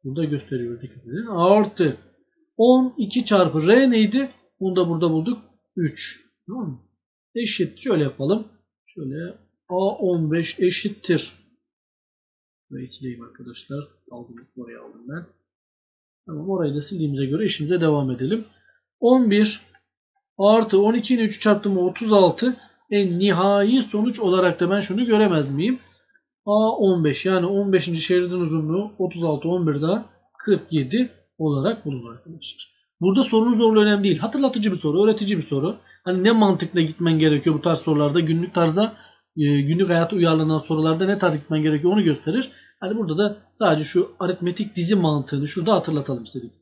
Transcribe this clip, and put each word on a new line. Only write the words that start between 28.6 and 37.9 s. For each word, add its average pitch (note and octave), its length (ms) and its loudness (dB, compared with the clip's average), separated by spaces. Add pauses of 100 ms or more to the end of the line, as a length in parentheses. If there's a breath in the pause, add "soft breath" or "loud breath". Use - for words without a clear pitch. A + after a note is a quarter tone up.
otuz E3+ 260 -4
altı, D#3 240 -2
on F3 180 0
bir C#3 160 -2
daha G3 280 -2 (340)
kırk - 280 -2
yedi D#3+ 400 -2 (260)
olarak D#3 460 -2
bulunur A#2+ 300 -10
arkadaşlar. - 580 -20 (280)
Burada G3 220 4
sorunun A3+ 320 2
zorluğu A3 260 4
önemli G#3 240 4
değil. F3+ 140 2
Hatırlatıcı A3 520 -2
bir F3+ 60 -2
soru, D#3+ 280 0
öğretici G#3+ 320 0
bir D#3+ 60 -4
soru. D3+ 340 -4 (280 soft breath)
Hani F#3 200 -2
ne A3+ 80 4
mantıkla F#3+ 480 2
gitmen D#3+ 380 0
gerekiyor D3+ 380 2
bu D3 40 -4
tarz E3 180 0
sorularda? D3 420 0